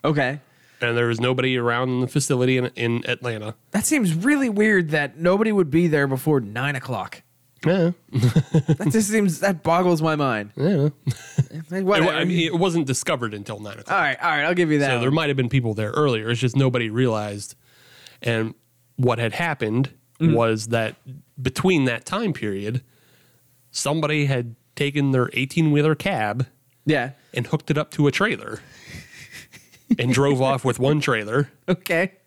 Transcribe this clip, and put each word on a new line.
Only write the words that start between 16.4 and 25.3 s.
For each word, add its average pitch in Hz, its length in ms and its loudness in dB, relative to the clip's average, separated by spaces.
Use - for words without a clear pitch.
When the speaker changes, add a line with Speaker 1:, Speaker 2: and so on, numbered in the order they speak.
Speaker 2:
just 127 160 0
nobody 123 340 2
realized. 107 640 -2
And 113 320 -2
what 120 220 2
had 117 140 -2
happened 135 580 -2
Speaker 1:
Mm-hmm. 160 120 4
Speaker 2:
was 113 360 0
that 113 280 -2
between 143 420 2
that 120 220 -2
time 202 260 -2
period, 107 500 -4
somebody 151 540 -2
had 120 300 -2
taken 143 360 0
their 127 240 2